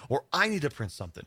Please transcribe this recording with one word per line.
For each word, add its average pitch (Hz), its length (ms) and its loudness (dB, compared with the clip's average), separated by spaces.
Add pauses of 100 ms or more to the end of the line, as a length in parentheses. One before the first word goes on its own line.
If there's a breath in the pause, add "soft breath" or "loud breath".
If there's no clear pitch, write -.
or, 143 240 2
"I 190 160 4
need 202 140 0
to 143 80 0
print 101 220 -6
something," 90 340 -12